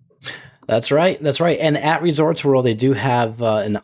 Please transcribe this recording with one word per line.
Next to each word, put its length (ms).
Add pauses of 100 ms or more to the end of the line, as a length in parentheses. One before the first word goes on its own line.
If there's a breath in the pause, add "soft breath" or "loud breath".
(680 loud breath)
That's 240
right. 300
That's 180
right. 200
And 180
at 240
Resorts 420
World, 220
they 80
do 180
have, 500
uh, 160
an 260